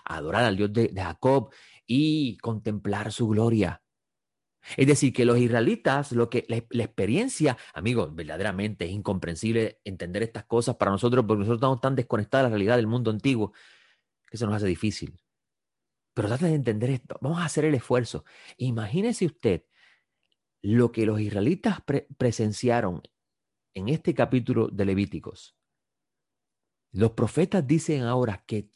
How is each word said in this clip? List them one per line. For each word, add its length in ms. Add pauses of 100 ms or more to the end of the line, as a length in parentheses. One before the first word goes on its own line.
a 120
adorar 280
al 120
Dios 160
de, 160
de 140
Jacob 500 (340)
y 520
contemplar 760
su 160
gloria. 540 (960)
Es 80
decir, 260
que 140
los 100
israelitas, 760
lo 180
que 180
la, 220
la 140
experiencia, 720 (160)
amigos, 400
verdaderamente 720
es 60
incomprensible 920
entender 380
estas 240
cosas 300
para 140
nosotros 380
porque 120
nosotros 180
estamos 240
tan 120
desconectados 520
de 20
la 60
realidad 220
del 100
mundo 240
antiguo 420 (760)
que 120
se 80
nos 80
hace 120
difícil. 540 (920)
Pero 140
trate 180
de 80
entender 340
esto. 320
Vamos 200
a 40
hacer 220
el 80
esfuerzo. 500 (320)
Imagínese 680
usted 400 (960)
lo 300
que 120
los 160
israelitas 640
pre-, 340
presenciaron 840 (720)
en 160
este 240
capítulo 540
de 180
Levíticos. 720 (1300)
Los 200
profetas 560
dicen 380
ahora 420
que 300